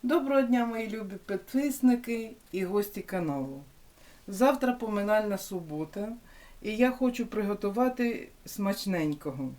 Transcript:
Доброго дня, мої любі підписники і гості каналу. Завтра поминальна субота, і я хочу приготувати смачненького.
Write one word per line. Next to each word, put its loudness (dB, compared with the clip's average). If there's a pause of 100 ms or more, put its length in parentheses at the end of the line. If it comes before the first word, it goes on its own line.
Доброго 4
дня, 4
мої -4
любі -8 (100)
підписники 2 (220)
і 0
гості -2
каналу. -4 (640)
Завтра 2
поминальна 0
субота, -6 (500)
і -4
я 6
хочу 0
приготувати 0 (180)
смачненького. -2